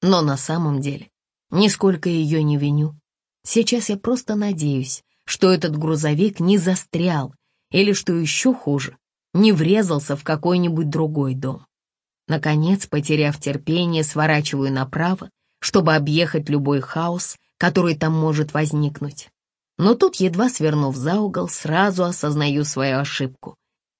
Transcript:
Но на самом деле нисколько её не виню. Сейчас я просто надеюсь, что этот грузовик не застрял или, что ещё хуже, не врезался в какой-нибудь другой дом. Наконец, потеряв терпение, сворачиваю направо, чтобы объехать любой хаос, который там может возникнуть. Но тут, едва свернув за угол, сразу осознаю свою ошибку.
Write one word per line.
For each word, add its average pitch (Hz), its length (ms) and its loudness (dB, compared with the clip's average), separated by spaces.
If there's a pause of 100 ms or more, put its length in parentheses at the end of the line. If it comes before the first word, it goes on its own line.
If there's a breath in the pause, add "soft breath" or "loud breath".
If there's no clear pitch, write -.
Но 180 200 4
на 143 140 0
самом 151 440 -2
деле 143 280 -8 (420)
нисколько 190 580 2
её 160 340 0
не 147 140 2
виню. 147 400 0 (480)
Сейчас 226 460 0
я 202 60 -2
просто 233 380 -4
надеюсь, 151 680 -2 (240)
что - 260 2
этот 156 260 0
грузовик 156 640 0
не 190 180 4
застрял 175 760 -2 (360)
или, 202 220 4
что 185 220 -2
ещё 170 380 0
хуже, 143 440 -4 (360)
не 208 200 6
врезался 160 640 2
в - 80 -16
какой-нибудь 165 640 0
другой 151 460 -2
дом. 131 320 -8 (600)
Наконец, 156 600 0
потеряв 147 520 0
терпение, 160 680 -2
сворачиваю 151 680 0
направо, 151 580 -2 (300)
чтобы 165 340 2
объехать 156 540 0
любой 143 320 0
хаос, 170 560 -6 (220)
который 175 360 2
там 160 200 0
может 156 400 0
возникнуть. 147 720 -4 (500)
Но 208 160 4
тут, 359 220 2
едва 185 320 0
свернув 151 480 0
за 160 240 -2
угол, 180 280 -2
сразу 180 560 0
осознаю 147 600 -2
свою 135 340 -2
ошибку. - 580 -6 (440)